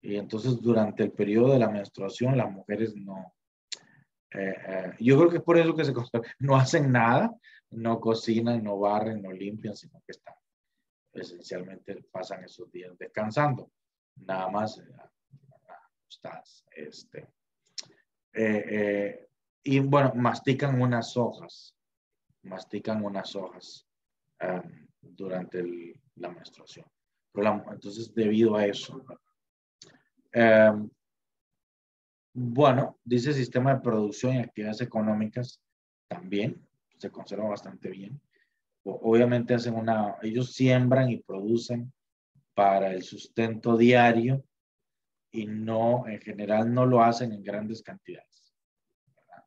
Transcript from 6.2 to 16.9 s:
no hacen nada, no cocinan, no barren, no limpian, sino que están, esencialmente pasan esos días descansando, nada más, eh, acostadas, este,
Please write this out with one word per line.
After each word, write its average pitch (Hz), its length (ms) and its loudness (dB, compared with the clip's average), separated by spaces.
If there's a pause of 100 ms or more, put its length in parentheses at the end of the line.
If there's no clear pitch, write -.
no 135 160 2
hacen 135 360 4
nada, 123 400 4 (400)
no 113 280 -2
cocinan, 113 640 0
no 101 140 -4
barren, 104 440 0
no 95 100 -12
limpian, 101 440 -10
sino - 300 -20
que - 60 -18
están, - 240 -20 (760)
esencialmente 90 1000 -14
pasan 92 320 -12
esos 90 280 -20
días 90 260 -18
descansando, 113 760 -4 (440)
nada 95 340 -6
más, 107 280 -4
eh, - 180 -20 (1000)
acostadas, - 760 -20
este, - 580 -18 (1040)